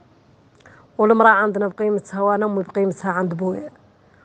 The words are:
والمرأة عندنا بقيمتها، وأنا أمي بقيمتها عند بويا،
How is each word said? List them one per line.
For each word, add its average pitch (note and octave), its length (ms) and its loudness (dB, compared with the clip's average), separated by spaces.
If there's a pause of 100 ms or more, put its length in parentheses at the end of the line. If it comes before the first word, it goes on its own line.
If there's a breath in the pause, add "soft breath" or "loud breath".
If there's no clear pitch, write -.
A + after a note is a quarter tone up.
(960 soft breath)
والمرأة A3 320 6
عندنا G3+ 380 2
بقيمتها، G3 540 -4
وأنا G3+ 240 0
أمي G3 180 -4
بقيمتها F#3+ 480 -4
عند F3+ 220 -4
بويا، F#3 360 -6 (560 soft breath)